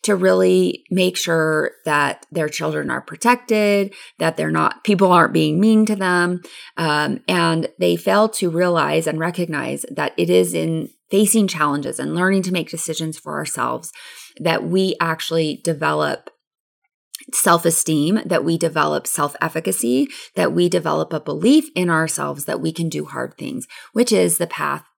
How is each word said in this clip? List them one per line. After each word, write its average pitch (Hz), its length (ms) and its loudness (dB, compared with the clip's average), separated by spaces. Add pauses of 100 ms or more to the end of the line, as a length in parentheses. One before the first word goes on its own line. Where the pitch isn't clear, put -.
to 208 120 2
really 185 760 4
make 185 260 2
sure 160 540 0 (140)
that 147 460 0
their 151 180 -2
children 151 420 -4
are 127 100 -4
protected, 208 920 0 (240)
that 165 180 0
they're 160 140 -2
not, 160 320 0
people 190 280 4
aren't 170 220 4
being 156 260 2
mean 220 280 6
to 214 80 0
them. 180 480 0 (340)
Um, 151 500 -2
and 170 420 0 (100)
they 175 160 2
fail 202 340 2
to 180 220 -2
realize 165 560 0
and 156 120 -2
recognize 160 680 -4
that 147 260 -4
it 170 140 0
is 180 240 4
in 160 360 -2 (200)
facing 202 380 4
challenges 147 500 -2
and 147 160 -6
learning 185 300 2
to 185 100 -4
make 165 160 -4
decisions 160 480 -6
for 151 220 -10
ourselves 127 520 -6 (480)
that 160 240 0
we 185 380 0
actually 160 600 -2
develop 151 680 -2 (1000)
self-esteem, 170 920 2
that 165 180 0
we 165 140 0
develop 151 500 -2
self-efficacy, - 1000 -2 (260)
that 175 160 0
we 175 160 2
develop 156 460 -2
a 151 80 -4
belief 196 520 2
in 180 160 0
ourselves 147 560 -2
that - 140 -4
we 160 140 -4
can 165 160 -4
do 151 160 -6
hard 139 320 -8
things, - 280 -10 (280)
which 240 180 2
is 180 280 2
the 170 80 -2
path 151 360 -6 (140)